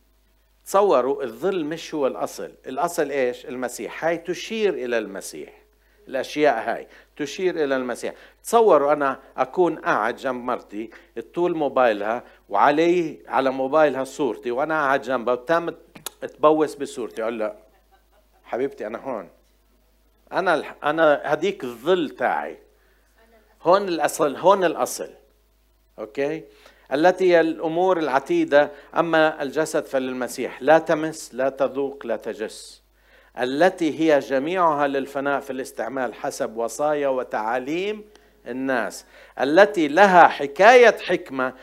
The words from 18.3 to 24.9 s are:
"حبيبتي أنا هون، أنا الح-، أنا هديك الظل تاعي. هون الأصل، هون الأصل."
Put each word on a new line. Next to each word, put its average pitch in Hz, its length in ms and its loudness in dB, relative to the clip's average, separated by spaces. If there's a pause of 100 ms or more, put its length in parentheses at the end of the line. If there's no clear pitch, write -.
"حبيبتي 127 420 -6
أنا 110 120 -10
هون، 107 300 -10 (1040)
أنا 175 220 0
الح-، 123 300 -4
أنا 151 400 4
هديك 156 400 -2
الظل 127 460 -2
تاعي. 80 480 -4 (1040)
هون 190 260 2
الأصل، 147 480 -2
هون 185 280 4
الأصل." 120 460 -4 (880)